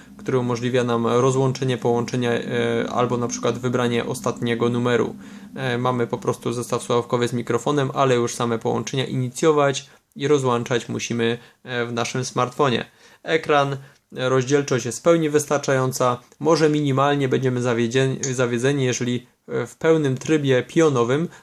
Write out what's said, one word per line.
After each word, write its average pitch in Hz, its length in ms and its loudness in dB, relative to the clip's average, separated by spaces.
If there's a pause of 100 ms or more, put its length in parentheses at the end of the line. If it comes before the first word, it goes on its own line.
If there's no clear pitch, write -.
(180)
który 131 220 0
umożliwia 123 440 0
nam 117 240 0
rozłączenie 131 680 2
połączenia, 120 540 0
e, 117 100 0 (480)
albo 120 280 0
na 120 100 -2
przykład 120 320 -2
wybranie 120 460 0
ostatniego 120 640 -2
numeru. 120 460 0 (400)
E, 127 220 -2
mamy 123 300 0
po 120 100 -4
prostu 120 360 -4
zestaw 120 300 -4
słuchawkowy 120 440 0
z 120 60 -6
mikrofonem, 131 600 -2
ale 131 220 2
już 120 200 0
same 117 240 -2
połączenia 120 460 -4
inicjować 139 840 0 (260)
i 139 120 -4
rozłączać 123 640 0
musimy, 117 480 -2 (260)
e, 120 220 -6
w 120 80 -8
naszym 120 320 -4
smartfonie. 127 600 0 (380)
Ekran, 147 500 0
e, - 560 -8
rozdzielczość 135 560 0
jest 117 140 -6
w - 20 -14
pełni 165 280 4
wystarczająca, 135 880 0 (220)
może 156 300 4
minimalnie 143 600 2
będziemy 127 320 0
zawiedzieni, 123 640 2
zawiedzeni, 127 600 0
jeżeli, 123 420 -2 (200)
e, 123 200 -4
w - 80 -20
pełnym 156 420 2
trybie 139 460 2
pionowym, 147 680 2 (140)